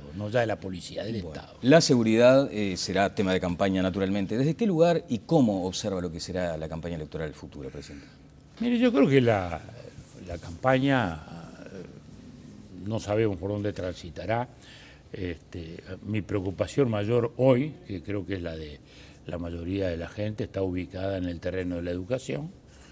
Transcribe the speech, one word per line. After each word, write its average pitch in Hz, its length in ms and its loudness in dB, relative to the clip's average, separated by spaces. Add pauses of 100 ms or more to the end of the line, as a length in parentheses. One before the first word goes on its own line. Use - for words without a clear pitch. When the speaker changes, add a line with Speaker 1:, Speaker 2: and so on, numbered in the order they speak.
(160)
Speaker 1:
no 104 140 -6
ya 120 100 2
de 117 60 2
la 107 100 -2
policía, 90 480 -8
del 110 180 -6
Speaker 2:
Bueno, 80 180 -10
Speaker 1:
Estado. - 220 -18
Speaker 2:
la 143 200 8
seguridad, 120 720 6
eh, 101 260 -2
será 95 360 0
tema 95 200 2
de 92 60 2
campaña, 95 420 2
naturalmente. 98 560 0
¿Desde 147 160 2
qué 233 120 0
lugar 170 420 4
y 117 120 -2
cómo 107 460 4
observa 92 340 -2
lo 87 120 -4
que 82 80 -8
será 90 360 -4
la 78 120 -6
campaña 80 280 -6
electoral 78 380 -6
futura, 73 340 -14
presidente? 73 380 -14 (540)
Speaker 1:
Mire, 240 180 2
yo 247 120 6
creo 262 180 6
que 135 120 6
la, 95 400 2 (640)
la 87 120 -8
campaña, 127 760 0 (580)
eh, 95 100 -12 (1040)
no 107 160 -4
sabemos 104 380 0
por 98 120 -4
dónde 104 220 -2
transitará. 90 760 -4 (640)
Este, 85 680 -10 (240)
mi 107 140 -2
preocupación 101 720 0
mayor 113 480 0
hoy, 131 340 4 (160)
que 92 140 -6
creo 98 240 -4
que 98 80 -6
es 90 80 -4
la 82 120 -6
de 76 240 -10 (480)
la - 120 -6
mayoría 85 500 -4
de 82 80 -2
la 82 120 -6
gente, 104 360 -4
está 98 180 -4
ubicada 92 540 -4
en 90 80 -4
el 85 160 -6
terreno 90 360 -4
de 85 60 -4
la 87 80 -4
educación 131 600 -4 (420)